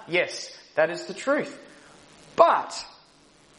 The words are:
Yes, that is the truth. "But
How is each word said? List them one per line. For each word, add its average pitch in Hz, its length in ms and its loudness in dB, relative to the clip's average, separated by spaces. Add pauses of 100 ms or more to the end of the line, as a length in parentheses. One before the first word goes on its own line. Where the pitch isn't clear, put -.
Yes, - 440 -2 (240)
that 160 160 4
is - 140 -8
the 196 80 -8
truth. - 440 -2 (800)
"But - 500 2 (720)